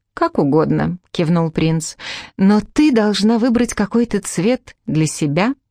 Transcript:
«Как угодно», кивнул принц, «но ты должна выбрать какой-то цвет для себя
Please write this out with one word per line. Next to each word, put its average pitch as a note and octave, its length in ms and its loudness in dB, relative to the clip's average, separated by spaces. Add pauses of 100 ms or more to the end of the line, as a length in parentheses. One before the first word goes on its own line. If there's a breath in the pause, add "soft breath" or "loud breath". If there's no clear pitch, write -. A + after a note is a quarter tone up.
(140)
«Как E4 240 -4
угодно», D#3 600 0 (120)
кивнул E3 400 0
принц, D#3+ 460 -2 (420 loud breath)
«но G3+ 220 4
ты D4+ 320 2
должна G#3 460 2
выбрать A#3+ 360 0
какой-то A3 460 -2
цвет - 560 -4 (100)
для D#3 200 0
себя E3 480 -2 (160)